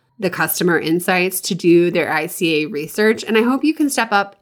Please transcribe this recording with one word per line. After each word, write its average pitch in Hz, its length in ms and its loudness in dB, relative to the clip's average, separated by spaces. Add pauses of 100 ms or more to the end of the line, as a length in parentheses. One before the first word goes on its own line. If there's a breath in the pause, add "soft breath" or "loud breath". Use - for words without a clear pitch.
(180 loud breath)
the 190 120 -2
customer 165 460 0
insights 175 680 -2
to - 120 -6
do 175 380 4
their 160 180 0
I 156 160 -2
C 165 380 -2
A - 20 -4
research. 214 560 0
And 226 160 0
I 220 40 6
hope 262 200 0
you 302 100 2
can 302 160 0
step 233 220 -2
up 202 320 -2